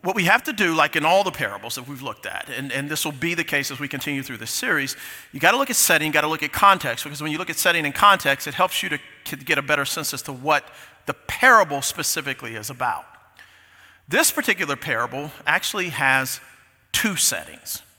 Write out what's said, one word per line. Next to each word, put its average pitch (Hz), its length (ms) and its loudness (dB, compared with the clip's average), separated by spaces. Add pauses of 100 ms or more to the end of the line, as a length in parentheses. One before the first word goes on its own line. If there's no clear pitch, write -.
what 196 140 -2
we 185 80 0
have 214 200 4
to 302 80 -6
do, 190 220 2
like 151 220 2
in 151 100 0
all 190 180 4
the 185 60 -2
parables 104 460 -8
that 127 120 -12
we've 139 140 -12
looked 113 240 -12
at, - 240 -10
and, 131 220 -8
and 139 180 -4
this 151 140 -4
will 151 80 -2
be 165 220 -4
the 165 100 -2
case 143 260 -2
as 127 80 -10
we 143 100 -6
continue 139 340 -4
through 123 160 -10
this 113 120 -10
series, 156 460 -2 (360)
you 123 80 -8
gotta 190 160 6
look 269 140 0
at 233 60 -2
setting, 156 320 4
you 151 40 -2
gotta 151 140 2
look 156 160 -2
at 151 100 -6
context, 190 520 4
because 147 180 -10
when 156 80 -4
you 151 80 -4
look 175 120 -6
at 151 60 -6
setting 170 300 2
and 139 80 -2
context, 185 520 4
it 143 80 -8
helps - 280 0
you 185 80 -4
to, 147 80 -2 (260)
to - 120 -10
get 139 200 -2
a 139 60 -2
better 143 220 0
sense 143 280 -6
as 135 100 -8
to 147 100 -10
what 139 320 0 (420)
the 139 80 -4
parable 196 680 4
specifically 135 760 -4
is 110 120 -10
about. 123 380 -4 (1040)
This 262 220 4
particular 180 460 -2
parable 135 540 -4 (160)
actually 180 440 0
has 135 500 2 (520)
two 202 240 0
settings - 680 -4 (160)